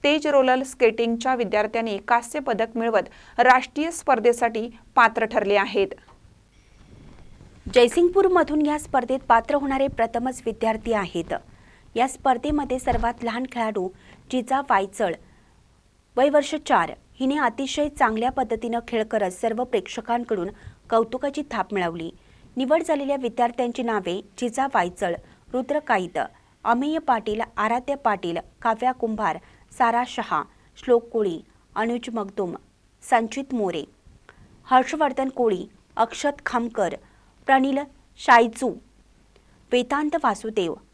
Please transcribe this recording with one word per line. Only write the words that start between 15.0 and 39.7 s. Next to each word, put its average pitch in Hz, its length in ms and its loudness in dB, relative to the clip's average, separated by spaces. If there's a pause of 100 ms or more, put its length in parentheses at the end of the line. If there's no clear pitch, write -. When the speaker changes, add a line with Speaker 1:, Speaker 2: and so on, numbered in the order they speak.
Speaker 2:
वय 277 120 6
वर्ष 285 240 2 (140)
चार, 185 240 2 (280)
हिने 269 180 0
अतिशय 277 520 -2
चांगल्या 240 420 0
पद्धतीनं 233 560 -4
खेळ 220 160 -2
करत 208 280 -2
सर्व 226 320 -4
प्रेक्षकांकडून 220 840 -4 (400)
कौतुकाची 247 640 0
थाप 208 220 -4
मिळवली. 170 360 -4 (480)
निवड 294 260 2
झालेल्या 285 380 0
विद्यार्थ्यांची 240 600 -2
नावे 202 360 -2 (180)
जिजा 247 360 -2
वायचळ, 180 400 0 (400)
रुद्र 262 260 -2
काईत, 185 400 -2 (460)
अमेय 269 340 0
पाटील, 220 420 -2 (160)
आराध्य 240 380 -2
पाटील, 185 420 -2 (240)
काव्या 240 300 0
कुंभार, 214 460 -2 (340)
सारा 233 360 2
शहा, 180 340 -4 (360)
श्लोक 233 320 2
कोळी, 190 300 -2 (360)
अनुज 240 380 -4
मगदुम, 196 400 -6 (500)
संचित 262 500 -2
मोरे, 180 300 -4 (840)
हर्षवर्धन 269 600 2
कोळी, 214 360 0 (320)
अक्षत 285 480 -2
खामकर, 233 500 -2 (520)
प्रणील 269 300 4 (420)
शायचू, 240 500 4 (1040)